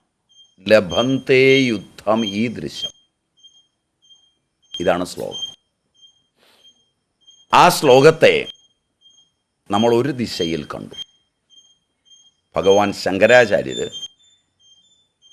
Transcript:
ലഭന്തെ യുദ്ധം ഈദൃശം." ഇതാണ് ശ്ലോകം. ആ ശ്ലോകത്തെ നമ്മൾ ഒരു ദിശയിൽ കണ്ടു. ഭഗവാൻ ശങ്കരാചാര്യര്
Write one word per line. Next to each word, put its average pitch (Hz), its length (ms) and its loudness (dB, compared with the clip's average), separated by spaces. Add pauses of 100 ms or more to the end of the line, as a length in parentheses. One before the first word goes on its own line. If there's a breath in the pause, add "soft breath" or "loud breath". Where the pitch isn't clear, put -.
(680)
ലഭന്തെ 127 920 2
യുദ്ധം 113 680 -4
ഈദൃശം." 101 640 -8 (1900)
ഇതാണ് 87 240 -4
ശ്ലോകം. - 500 -12 (2000)
ആ 147 140 6
ശ്ലോകത്തെ 135 840 4 (1160)
നമ്മൾ 113 240 2
ഒരു 123 140 0
ദിശയിൽ 87 560 -6
കണ്ടു. 52 300 -16 (1600)
ഭഗവാൻ 98 360 2
ശങ്കരാചാര്യര് 95 960 0 (1400)